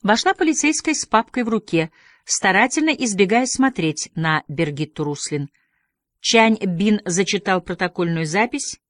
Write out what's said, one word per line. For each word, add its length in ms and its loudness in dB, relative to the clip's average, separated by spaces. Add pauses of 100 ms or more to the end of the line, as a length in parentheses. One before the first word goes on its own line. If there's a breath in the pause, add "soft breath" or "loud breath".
Вошла 320 2
полицейская 600 0
с 120 -6
папкой 380 0
в 60 -2
руке, 420 -2 (320 soft breath)
старательно 680 2
избегая 540 2
смотреть 720 -2
на 320 0
Биргитту 560 -4
Руслин. 460 -6 (720)
Чань 440 4
Бин 380 0
зачитал 580 -2
протокольную 640 -4
запись. 540 -4 (100)